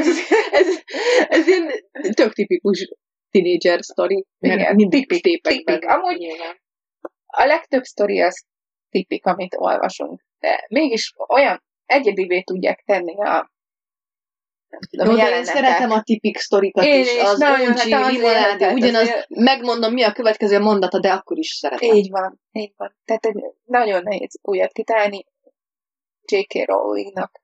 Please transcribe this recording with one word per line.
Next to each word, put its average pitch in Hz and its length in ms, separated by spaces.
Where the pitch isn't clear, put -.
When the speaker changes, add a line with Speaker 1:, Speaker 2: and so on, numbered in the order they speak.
Speaker 1:
<laughs> - 260
Ez, 349 300
ez 311 180
ilyen 339 240
tök 214 180
tipikus 190 580
tinédzser 175 520
sztori, 185 440
mert 190 220
Speaker 2:
Igen, 170 140
Speaker 1:
mindig 214 340
Speaker 2:
tipik, 175 140
Speaker 1:
tépek 170 300
Speaker 2:
tipik. - 120
Speaker 1:
benne, 330 280
Speaker 2:
Amúgy 359 260
Speaker 1:
nyilván. 330 420
Speaker 2:
a - 180
legtöbb 285 380
sztori 202 380
az 180 240
tipik, - 360
amit 185 300
olvasunk. - 680
De - 300
mégis 233 440
olyan 247 340
egyedivé 190 560
tudják 185 440
tenni 196 340
a - 320
nem - 120
tudom, - 160
Speaker 1:
Jó, 220 80
de 233 60
én 220 60
Speaker 2:
jelennek 247 280
Speaker 1:
szeretem 262 380
Speaker 2:
át. 220 60
Speaker 1:
a 214 40
tipik 214 360
sztorikat 196 460
Speaker 2:
Én 285 160
Speaker 1:
is, 247 140
Speaker 2:
is, 240 80
Speaker 1:
az 202 160
Speaker 2:
nagyon, 269 300
Speaker 1:
uncsi, 233 240
Speaker 2:
hát 269 120
azért, 262 180
Speaker 1:
limonádé, 214 360
Speaker 2:
tehát 370 160
Speaker 1:
ugyanaz, 233 280
Speaker 2:
azért 226 260
Speaker 1:
megmondom, 233 640
mi 254 100
a 214 100
következő 214 460
mondata, 202 420
de 190 120
akkor 185 260
is 320 100
szeretem. 240 460
Speaker 2:
Így 202 160
van, 190 300
így 214 240
van. 202 280
Tehát 226 220
egy 208 180
nagyon 220 380
nehéz - 400
újat 185 300
kitalálni. 208 520
J 202 80
K - 260
Rowlingnak - 760